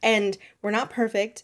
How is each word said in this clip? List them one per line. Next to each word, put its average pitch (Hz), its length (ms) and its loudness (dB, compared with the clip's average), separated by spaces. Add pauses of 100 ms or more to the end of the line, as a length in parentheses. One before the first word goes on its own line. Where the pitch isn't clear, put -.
and 202 360 2 (240)
we're 208 100 -4
not 233 180 0
perfect 226 540 -2